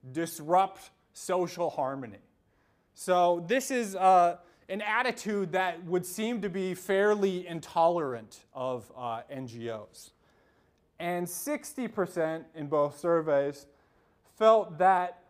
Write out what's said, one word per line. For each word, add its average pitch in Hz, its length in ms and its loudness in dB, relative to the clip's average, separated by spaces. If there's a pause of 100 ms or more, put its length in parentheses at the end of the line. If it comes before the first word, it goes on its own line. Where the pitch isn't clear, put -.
(120)
disrupt 170 760 -2 (220)
social 175 580 -4
harmony. 131 500 -8 (720)
So 175 540 2
this 254 220 0
is, 226 260 -2
uh, 180 400 6 (320)
an 196 120 -6
attitude 214 720 -2
that 180 320 -2
would 175 220 -2
seem 220 340 -4
to 202 80 -4
be 185 260 -4
fairly 196 720 2
intolerant 165 1000 -2 (100)
of, 127 420 -6
uh, 120 320 -6
N 131 200 -10
G 117 200 -10
Os. - 440 -12 (880)
And 175 280 -4
sixty 285 600 -8
percent 165 680 -4
in 147 140 -10
both 147 300 0
surveys 151 680 0 (720)
felt 214 420 4
that 180 520 2